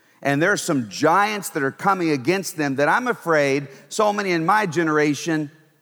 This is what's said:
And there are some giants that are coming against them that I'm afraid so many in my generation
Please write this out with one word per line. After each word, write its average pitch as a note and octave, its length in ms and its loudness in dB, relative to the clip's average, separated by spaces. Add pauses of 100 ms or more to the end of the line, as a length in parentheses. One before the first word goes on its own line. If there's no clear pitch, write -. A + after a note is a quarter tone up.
(220)
And C#3 200 0
there G3 100 4
are F#3 40 0
some C3+ 320 -2
giants F3+ 640 0
that D#3 120 -4
are C3+ 80 -2
coming F3+ 400 0
against D3+ 460 -2
them C#3+ 200 -2
that C#3+ 120 2
I'm A#3 200 0
afraid C#3+ 600 0 (200)
so G#3+ 240 0
many G3+ 200 -2
in D#3+ 120 0
my G#3 220 2
generation D3+ 840 0 (320)